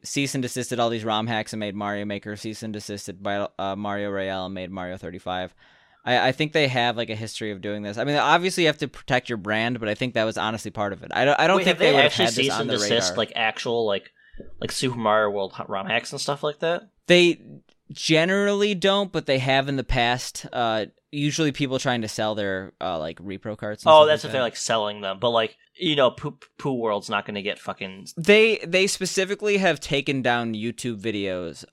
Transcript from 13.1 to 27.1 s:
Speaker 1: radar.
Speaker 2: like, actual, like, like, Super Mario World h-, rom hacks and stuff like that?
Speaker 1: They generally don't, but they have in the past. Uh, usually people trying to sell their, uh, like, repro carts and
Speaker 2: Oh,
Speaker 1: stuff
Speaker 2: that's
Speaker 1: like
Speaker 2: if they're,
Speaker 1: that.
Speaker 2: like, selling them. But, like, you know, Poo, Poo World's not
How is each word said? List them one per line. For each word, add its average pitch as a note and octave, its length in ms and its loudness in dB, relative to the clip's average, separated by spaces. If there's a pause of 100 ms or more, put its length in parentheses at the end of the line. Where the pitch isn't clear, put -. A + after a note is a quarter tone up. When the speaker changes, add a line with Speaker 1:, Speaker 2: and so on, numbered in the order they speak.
Speaker 1:
radar. F#2 60 -4
Speaker 2:
like, A2 180 0
actual, A#2 520 0
like, G2 240 -2 (480)
like, A2 140 -6
Super B2 240 -2
Mario G#2+ 320 4
World G2+ 280 -4
h-, - 120 -6
rom G2 180 -4
hacks A2+ 240 -2
and C#3+ 80 -8
stuff C#3+ 240 -4
like D3 160 -4
that? E3+ 300 -2 (180)
Speaker 1:
They F3 340 6 (520)
generally G3+ 840 2
don't, G3 380 0
but D#3+ 140 -4
they C3+ 120 2
have C3+ 300 2
in C#3 80 0
the B2+ 80 0
past. B2 680 0
Uh, A2 360 -2 (260)
usually D3 380 0
people C3 260 -2
trying B2 240 0
to A2 60 -4
sell G#2+ 280 -2
their, G2 460 -4
uh, F2 160 -4
like, D#2+ 220 -8
repro G2 380 -10
carts G#2+ 260 -8
and E3 80 8
Speaker 2:
Oh, D#3 80 12
Speaker 1:
stuff D3+ 80 10
Speaker 2:
that's D3+ 160 2
Speaker 1:
like C#3 60 -8
Speaker 2:
if - 40 -8
they're, C3 80 0
Speaker 1:
that. A#2+ 40 0
Speaker 2:
like, A2+ 100 -4
selling G#2 460 -2
them. F#2+ 180 -6
But, A#2+ 120 2
like, A2+ 240 2 (200)
you D#3+ 200 -2
know, C3 160 6
Poo, - 260 -10 (200)
Poo C#3 160 -2
World's A2 360 -2
not G2+ 160 -2